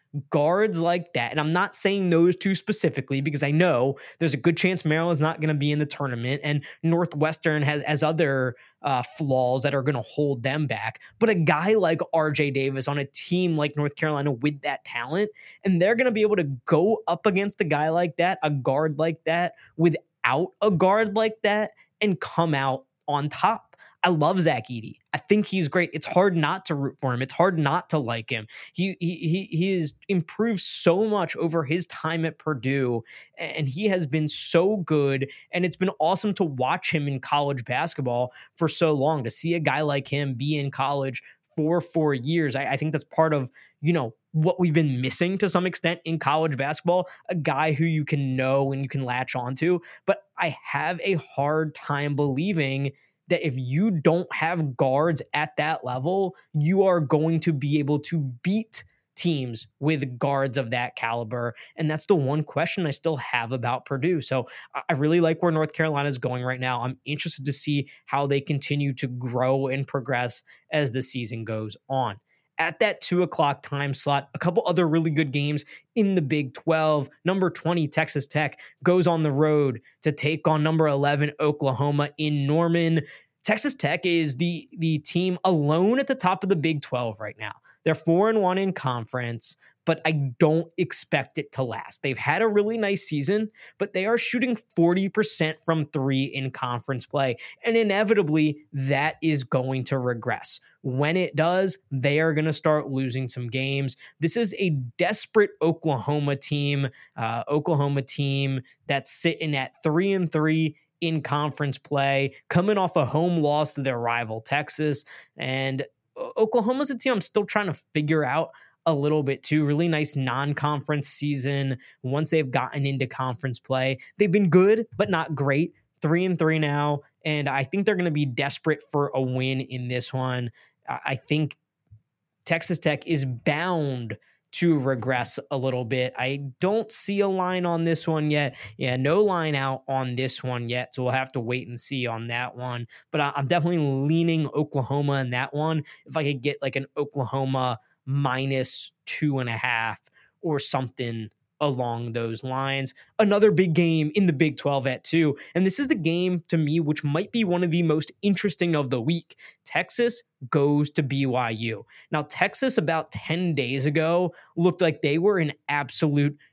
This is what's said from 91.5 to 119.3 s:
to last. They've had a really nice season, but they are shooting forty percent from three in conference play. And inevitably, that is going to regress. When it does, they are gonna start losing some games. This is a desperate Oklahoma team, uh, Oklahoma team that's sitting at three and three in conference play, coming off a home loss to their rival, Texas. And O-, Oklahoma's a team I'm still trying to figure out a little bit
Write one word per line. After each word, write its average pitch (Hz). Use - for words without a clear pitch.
to 135
last. -
They've 135
had 160
a 226
really 208
nice 202
season, 196
but 202
they 185
are 233
shooting 240
forty 180
percent 165
from 160
three 135
in 135
conference 123
play. 135
And 226
inevitably, 196
that 139
is 151
going 131
to 135
regress. 120
When 147
it 180
does, 180
they 143
are 160
gonna 156
start 151
losing 131
some 123
games. 135
This 165
is 226
a 185
desperate -
Oklahoma 147
team, 143
uh, 117
Oklahoma 143
team 139
that's 139
sitting 160
at -
three 170
and 185
three 156
in 160
conference 147
play, 139
coming 196
off 180
a 147
home 165
loss 147
to 143
their 127
rival, 117
Texas. 151
And 135
O-, -
Oklahoma's 240
a 254
team 262
I'm 208
still 208
trying 208
to 147
figure 151
out 139
a 160
little 147
bit 135